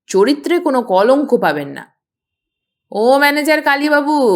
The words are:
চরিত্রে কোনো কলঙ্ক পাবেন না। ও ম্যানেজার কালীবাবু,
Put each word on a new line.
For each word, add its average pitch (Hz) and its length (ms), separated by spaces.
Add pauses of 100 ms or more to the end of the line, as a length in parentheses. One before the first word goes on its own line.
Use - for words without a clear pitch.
চরিত্রে 285 540
কোনো 262 220
কলঙ্ক 247 540
পাবেন 151 320
না। - 260 (960)
ও 240 280
ম্যানেজার 294 440
কালীবাবু, 294 500 (240)